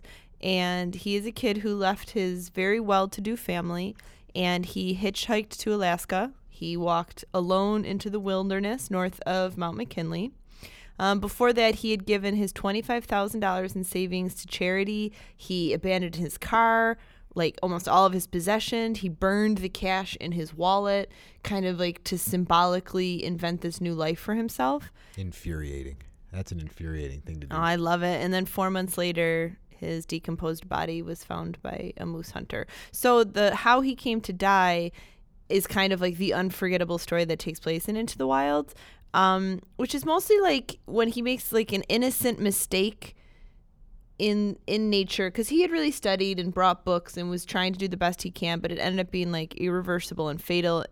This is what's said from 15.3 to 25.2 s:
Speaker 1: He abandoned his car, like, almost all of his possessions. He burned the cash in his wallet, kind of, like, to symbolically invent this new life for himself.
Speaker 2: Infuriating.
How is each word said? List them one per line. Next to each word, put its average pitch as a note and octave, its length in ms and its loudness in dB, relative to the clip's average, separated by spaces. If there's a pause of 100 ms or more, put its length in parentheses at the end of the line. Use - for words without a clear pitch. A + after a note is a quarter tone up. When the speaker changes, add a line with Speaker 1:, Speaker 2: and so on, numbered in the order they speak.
Speaker 1:
He F3 380 -2
abandoned F3 420 0
his D#3+ 220 -4
car, A3+ 600 4 (380)
like, E3+ 260 0
almost F3+ 280 -2
all F#3 160 8
of F#3 80 4
his F#3 120 -2
possessions. A3 760 0
He F#3+ 100 -4
burned G3+ 480 2
the F#3 100 -4
cash F#3 540 -2
in E3+ 100 -6
his E3+ 220 -4
wallet, G3 580 2 (320)
kind G3 220 0
of, F3+ 120 0
like, F3 280 -2
to F#3 120 -2
symbolically F3+ 1040 2
invent E3+ 380 -4
this E3+ 220 -6
new E3+ 120 -2
life D#3+ 260 -2
for G#3+ 160 -4
himself. B3+ 580 -2 (240)
Speaker 2:
Infuriating. D2 800 -6 (340)